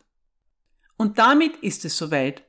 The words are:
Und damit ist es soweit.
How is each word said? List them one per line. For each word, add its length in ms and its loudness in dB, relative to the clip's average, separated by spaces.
Und 220 -2
damit 400 4
ist 280 -8
es 120 -6
soweit. 520 -4